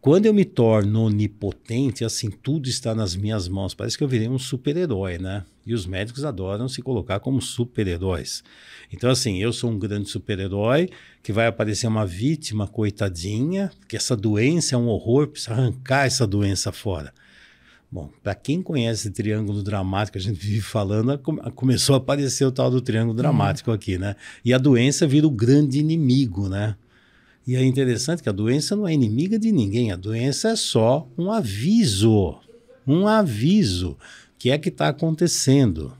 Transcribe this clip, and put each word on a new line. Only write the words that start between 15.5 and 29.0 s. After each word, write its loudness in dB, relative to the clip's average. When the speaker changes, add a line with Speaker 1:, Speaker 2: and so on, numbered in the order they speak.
Speaker 1:
arrancar 0
essa 0
doença 0
fora. -6
Bom, -12
pra -4
quem -4
conhece -2
triângulo -2
dramático, -2
a -6
gente -4
vive -2
falando, 0
come-, -6
começou 2
a 4
aparecer 0
o 2
tal 0
do 2
triângulo 0
Speaker 2:
Uhum. -2
Speaker 1:
dramático 0
aqui, -2
né? -4
E 4
a 6
doença 4
vira 4
o 4
grande 4
inimigo, 2
né? -2
E -2
é 2
interessante 0
que -2
a 0
doença 0
não -2
é 0
inimiga 2